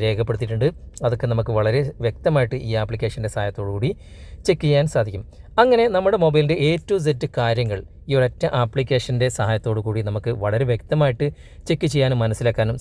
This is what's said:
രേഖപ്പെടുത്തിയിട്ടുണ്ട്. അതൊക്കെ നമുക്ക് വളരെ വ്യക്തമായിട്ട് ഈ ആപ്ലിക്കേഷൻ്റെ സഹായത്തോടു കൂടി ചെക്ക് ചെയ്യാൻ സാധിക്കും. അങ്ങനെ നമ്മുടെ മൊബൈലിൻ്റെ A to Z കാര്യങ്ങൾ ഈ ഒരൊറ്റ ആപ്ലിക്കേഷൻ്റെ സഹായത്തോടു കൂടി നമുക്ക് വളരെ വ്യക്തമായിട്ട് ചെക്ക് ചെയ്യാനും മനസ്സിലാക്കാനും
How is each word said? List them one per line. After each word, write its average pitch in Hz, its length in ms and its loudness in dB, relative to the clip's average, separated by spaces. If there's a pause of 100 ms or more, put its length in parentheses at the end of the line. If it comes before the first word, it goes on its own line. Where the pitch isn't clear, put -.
രേഖപ്പെടുത്തിയിട്ടുണ്ട്. 113 600 0 (380)
അതൊക്കെ 117 280 0
നമുക്ക് 113 260 -2
വളരെ 113 220 2 (240)
വ്യക്തമായിട്ട് 127 520 0 (120)
ഈ 110 40 -2 (100)
ആപ്ലിക്കേഷൻ്റെ 110 520 -4
സഹായത്തോടു 101 400 -4
കൂടി 120 160 -2 (560)
ചെക്ക് 170 180 0
ചെയ്യാൻ 147 200 4 (100)
സാധിക്കും. 104 280 -2 (380)
അങ്ങനെ 233 240 6 (100)
നമ്മുടെ 190 280 2
മൊബൈലിൻ്റെ 151 340 2 (100)
A 160 40 4 (180)
to 196 160 2
Z 151 200 0 (140)
കാര്യങ്ങൾ 117 400 0 (300)
ഈ 139 100 2
ഒരൊറ്റ 127 240 2 (200)
ആപ്ലിക്കേഷൻ്റെ 123 640 0 (100)
സഹായത്തോടു 110 500 0
കൂടി 110 220 -2
നമുക്ക് 107 220 -2 (120)
വളരെ 110 280 2
വ്യക്തമായിട്ട് 143 560 0 (420)
ചെക്ക് 160 240 0
ചെയ്യാനും 131 300 2
മനസ്സിലാക്കാനും 113 580 0